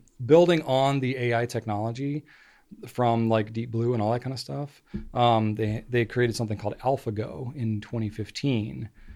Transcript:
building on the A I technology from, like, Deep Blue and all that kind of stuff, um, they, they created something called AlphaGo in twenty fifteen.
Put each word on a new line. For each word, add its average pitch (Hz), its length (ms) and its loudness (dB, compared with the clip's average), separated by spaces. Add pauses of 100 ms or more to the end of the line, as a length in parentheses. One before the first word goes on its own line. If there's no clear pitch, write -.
(260)
building 165 360 8
on 135 360 2
the 131 180 -2
A 120 200 0
I 120 100 0
technology 117 800 -4 (640)
from, 117 400 2
like, 110 240 2
Deep 117 180 -6
Blue 117 220 0
and 113 100 0
all 104 80 0
that 120 120 0
kind 131 100 -6
of 123 80 -8
stuff, 139 420 -10 (300)
um, 113 420 4
they, 110 340 -2
they 120 160 2
created 117 300 0
something 107 240 -4
called 104 200 -4
AlphaGo 123 760 -4
in 110 260 -2
twenty 113 280 -6
fifteen. 107 800 -4 (280)